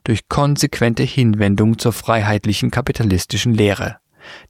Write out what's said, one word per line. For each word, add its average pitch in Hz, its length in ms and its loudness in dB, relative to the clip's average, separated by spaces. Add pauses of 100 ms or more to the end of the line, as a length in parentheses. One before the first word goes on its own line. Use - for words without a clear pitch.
durch - 260 -2
konsequente 139 760 0
Hinwendung 107 760 2
zur 117 140 0
freiheitlichen 107 800 -2
kapitalistischen 117 840 -2
Lehre. 104 440 0 (520)